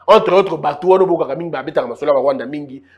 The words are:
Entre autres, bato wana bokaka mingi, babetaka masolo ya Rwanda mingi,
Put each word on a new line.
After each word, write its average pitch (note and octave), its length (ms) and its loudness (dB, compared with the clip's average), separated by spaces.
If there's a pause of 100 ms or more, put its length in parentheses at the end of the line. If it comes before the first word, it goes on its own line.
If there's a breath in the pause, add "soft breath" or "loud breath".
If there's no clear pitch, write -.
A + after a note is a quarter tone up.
Entre G3+ 260 4
autres, F#3+ 220 2
bato D3+ 320 -2
wana F#3 160 6
bokaka D3+ 300 -2
mingi, E3+ 160 -10
babetaka C#3+ 360 -4
masolo C#3+ 240 -4
ya C#3 80 2
Rwanda C3 260 -2
mingi, C#3 380 -14 (140 soft breath)